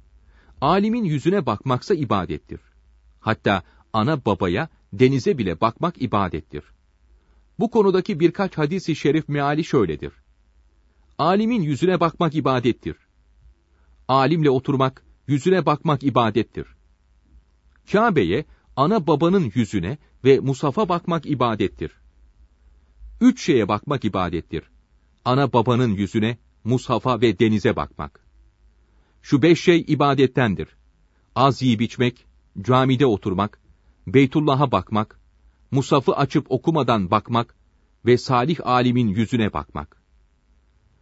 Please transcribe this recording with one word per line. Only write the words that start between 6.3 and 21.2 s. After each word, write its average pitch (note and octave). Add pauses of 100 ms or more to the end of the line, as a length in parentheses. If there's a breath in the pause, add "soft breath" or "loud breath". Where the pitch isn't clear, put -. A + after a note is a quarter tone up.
Bu A3+
konudaki F#3+
birkaç E3+
hadis-i D#3+
şerif D3
meali D3
şöyledir. D#2+ (1080)
Alimin G#3
yüzüne D#3+
bakmak E3
ibadettir. C3 (1120)
Alimle C#3+
oturmak, C3 (220)
yüzüne D3+
bakmak D3+
ibadettir. A2+ (1300)
Kabe'ye, D#3 (320)
ana D#3+
babanın E3
yüzüne G#2+ (260)
ve C3
mushafa C3+
bakmak E3+